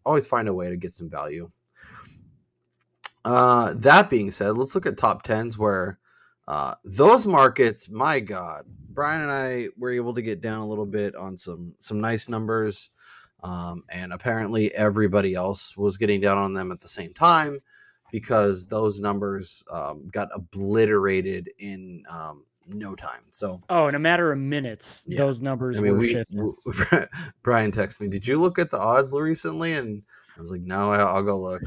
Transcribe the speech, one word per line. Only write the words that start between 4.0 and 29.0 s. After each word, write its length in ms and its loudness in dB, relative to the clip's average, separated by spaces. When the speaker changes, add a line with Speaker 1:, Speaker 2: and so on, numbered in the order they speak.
Speaker 1:
being 220 2
said, 260 0
let's 160 -2
look 120 -2
at 120 -4
top 260 2
tens 340 -2
where, 420 0
uh, 260 -4
those 420 6
markets, 640 4
my 300 0
God, 440 -8
Brian 300 -2
and 100 -4
I 360 -4
were 140 -6
able 220 -2
to 80 -6
get 200 -6
down 180 -6
a 80 -8
little 180 -6
bit 300 -4
on 220 -12
some, 420 -14
some 200 -6
nice 300 -4
numbers. 600 -4
Um, 460 -10
and 240 -10
apparently 600 -2
everybody 600 2
else 420 -4
was 200 0
getting 240 2
down 180 4
on 140 0
them 180 -6
at 100 -12
the 60 -20
same 260 -10
time 460 4
because 540 0
those 340 -2
numbers, 720 -6
um, 400 -10
got 220 -6
obliterated 1160 0
in, 500 -14
um, 360 -16
no 260 -12
time. 260 -14
So 380 -10
Speaker 2:
Oh, 180 2
in 80 -2
a 40 -2
matter 320 2
of 80 -2
minutes, 680 -6
Speaker 1:
Yeah. 120 -4
Speaker 2:
those 220 2
numbers 360 -4
Speaker 1:
I 40 0
mean, 120 4
Speaker 2:
were 60 4
Speaker 1:
we, 140 4
Speaker 2:
shifting. 240 -4
Speaker 1:
w-, 680 0
<laughs> 220 -16
Brian 280 2
texted 300 -4
me, 80 -4
"Did 180 -6
you 100 2
look 220 2
at 120 0
the 80 -2
odds 340 4